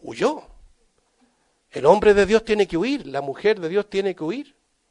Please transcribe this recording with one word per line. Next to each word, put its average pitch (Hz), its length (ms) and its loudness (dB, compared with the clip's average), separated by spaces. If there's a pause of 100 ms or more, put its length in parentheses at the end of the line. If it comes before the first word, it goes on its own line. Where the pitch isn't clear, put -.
Huyó. 202 420 -4 (1300)
El 131 160 -8
hombre 208 280 6
de 196 120 4
Dios 220 200 0
tiene 208 220 0
que 170 100 -4
huir, 233 280 -2
la 139 160 -6
mujer 196 380 -2
de 160 100 -6
Dios 202 200 -4
tiene 190 260 -4
que - 80 -10
huir. 220 320 -8 (360)